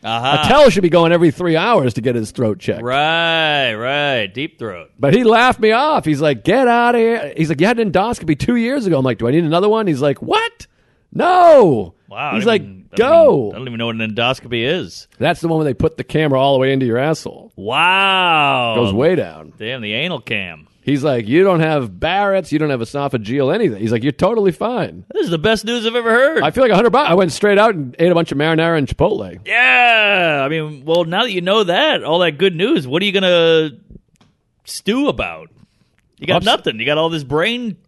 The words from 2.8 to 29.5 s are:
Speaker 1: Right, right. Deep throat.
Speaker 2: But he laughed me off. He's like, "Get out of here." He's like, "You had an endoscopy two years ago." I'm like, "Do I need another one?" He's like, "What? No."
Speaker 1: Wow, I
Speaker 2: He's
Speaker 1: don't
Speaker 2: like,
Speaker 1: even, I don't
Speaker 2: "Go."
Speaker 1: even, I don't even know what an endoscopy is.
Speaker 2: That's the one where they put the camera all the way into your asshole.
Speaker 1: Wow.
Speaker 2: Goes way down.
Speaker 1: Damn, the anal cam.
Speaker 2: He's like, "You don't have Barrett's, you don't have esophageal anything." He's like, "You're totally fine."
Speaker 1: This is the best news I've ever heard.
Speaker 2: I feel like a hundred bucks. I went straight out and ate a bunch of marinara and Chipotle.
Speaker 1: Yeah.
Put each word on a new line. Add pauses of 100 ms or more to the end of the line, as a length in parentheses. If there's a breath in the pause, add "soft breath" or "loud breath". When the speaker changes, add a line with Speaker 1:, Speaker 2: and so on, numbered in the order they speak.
Speaker 1:
Right,
right.
Deep
throat.
Speaker 2:
But
he
laughed
me
off.
He's
like,
"Get
out
of
here."
He's
like,
"You
had
an
endoscopy
two
years
ago."
I'm
like,
"Do
I
need
another
one?"
He's
like,
"What? (460)
No." (120)
Speaker 1:
Wow,
I
Speaker 2:
He's
Speaker 1:
don't
Speaker 2:
like,
Speaker 1:
even,
I
don't
Speaker 2:
"Go." (100)
Speaker 1:
even,
I
don't
even
know
what
an
endoscopy
is. (100)
Speaker 2:
That's
the
one
where
they
put
the
camera
all
the
way
into
your
asshole.
Speaker 1:
Wow.
Speaker 2:
Goes
way
down.
Speaker 1:
Damn,
the
anal
cam. (140)
Speaker 2:
He's
like,
"You
don't
have
Barrett's,
you
don't
have
esophageal
anything."
He's
like,
"You're
totally
fine." (100)
Speaker 1:
This
is
the
best
news
I've
ever
heard.
Speaker 2:
I
feel
like
a
hundred
bucks.
I
went
straight
out
and
ate
a
bunch
of
marinara
and
Chipotle.
Speaker 1:
Yeah.